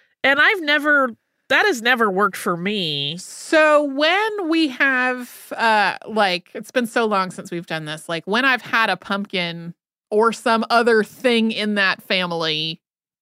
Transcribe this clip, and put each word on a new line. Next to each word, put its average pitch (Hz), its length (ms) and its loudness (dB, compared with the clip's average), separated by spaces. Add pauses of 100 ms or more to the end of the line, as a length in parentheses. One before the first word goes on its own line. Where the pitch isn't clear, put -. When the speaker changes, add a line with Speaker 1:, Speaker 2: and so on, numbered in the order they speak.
(240)
Speaker 1:
and 277 160 4
I've 370 220 2
never, 294 480 2 (380)
that 320 180 2
has 277 160 0
never 233 280 2
worked 190 260 0
for 180 200 -2
me. 165 600 -4
Speaker 2:
So 302 680 2
when 349 640 0
we 320 200 2
have, 254 880 -2
uh, 214 420 2 (100)
like, 196 460 -2
it's 220 160 -14
been 247 160 -2
so 233 180 0
long 190 260 0
since - 200 -16
we've 170 160 -8
done 160 200 -6
this, 151 220 -12
like, 165 180 -6
when 226 200 0
I've 247 160 0
had 226 260 0
a 185 80 -2
pumpkin 175 800 -6 (360)
or 220 220 2
some 226 380 0
other 233 340 4
thing 226 480 0
in 208 220 -2
that 196 280 0
family 165 760 -2 (420)